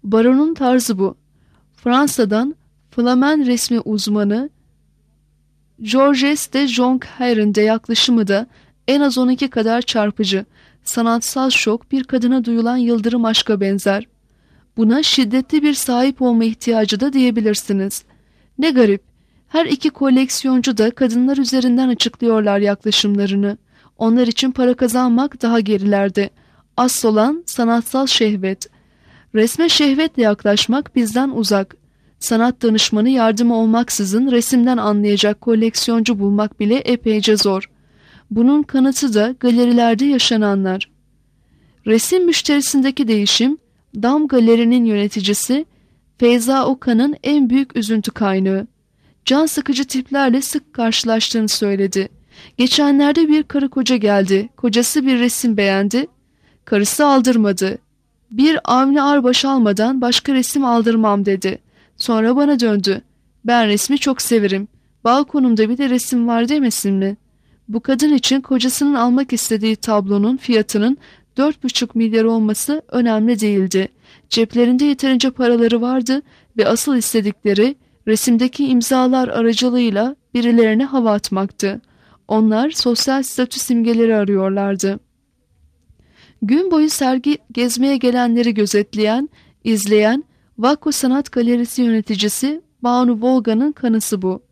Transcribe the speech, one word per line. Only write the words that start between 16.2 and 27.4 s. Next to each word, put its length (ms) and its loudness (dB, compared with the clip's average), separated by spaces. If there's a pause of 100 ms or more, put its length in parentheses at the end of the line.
olma 220 2
ihtiyacı 560 -2
da 120 -2
diyebilirsiniz. 920 -2 (540)
Ne 120 0
garip. 440 2 (340)
Her 180 0
iki 240 -2
koleksiyoncu 880 0
da 120 2
kadınlar 460 0
üzerinden 520 0
açıklıyorlar 680 0
yaklaşımlarını. 1000 -2 (400)
Onlar 280 2
için 240 -2
para 240 0
kazanmak 680 0
daha 180 0
gerilerde. 680 0 (460)
Asıl 320 0
olan 380 0